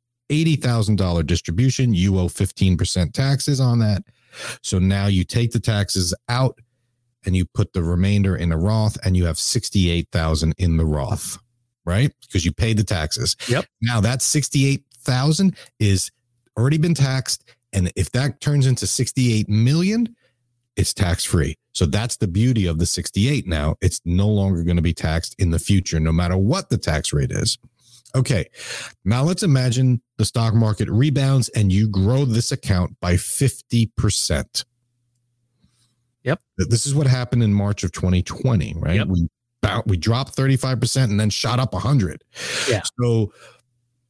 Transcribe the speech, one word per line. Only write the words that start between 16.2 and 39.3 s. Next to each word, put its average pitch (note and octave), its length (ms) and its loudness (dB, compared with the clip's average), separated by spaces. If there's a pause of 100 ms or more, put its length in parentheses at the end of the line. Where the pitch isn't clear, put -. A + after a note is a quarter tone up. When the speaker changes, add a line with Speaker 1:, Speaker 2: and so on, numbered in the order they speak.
Speaker 1:
already C#3 220 2
been E3+ 160 2
taxed. C3 480 -2 (280)
And F2+ 240 0
if - 180 -2
that C3 280 -2
turns C#3+ 240 2
into C3 220 0
sixty-eight A#2 600 0
million, E3+ 680 0 (600)
it's - 180 -2
tax-free. F2 640 0 (180)
So - 120 0
that's G#2 320 -2
the G#2+ 100 -2
beauty G#2+ 380 2
of D#2+ 140 -2
the F2 80 0
sixty-eight D#3 600 -2
now. D#2 320 0
It's - 260 0
no F2+ 220 2
longer G2 360 0
gonna F2 180 2
be E2 120 0
taxed E2 440 -4
in F2+ 140 0
the E2 80 0
future, F#2 400 0
no D#2+ 120 0
matter F2 260 0
what A#2+ 340 0
the - 60 2
tax - 360 -4
rate C#2 180 -2
is. - 280 -4 (560)
Okay, B2 320 0 (560)
now A#2+ 200 0
let's F3 200 -2
imagine B2+ 580 2 (160)
the A2 60 0
stock A2+ 300 0
market A2 360 2
rebounds C3+ 600 2
and G#2 200 2
you G#2 200 4
grow G#2 340 2
this A#2 300 0
account F2+ 480 -2
by F2+ 160 2
fifty - 720 0 (100)
percent. - 680 -2 (1600)
Speaker 2:
Yep. C#3 160 -2 (180)
Speaker 1:
Th-, F#2 120 -2
this A#2 160 0
is C#3 100 -2
what D3 120 2
happened B2 360 0
in G#2 100 4
March G2+ 300 0
of F2 80 -4
twenty F2+ 320 0
twenty, - 540 0
right? D#2 180 0
Speaker 2:
Yep. A2 140 0
Speaker 1:
We E2+ 180 0 (340)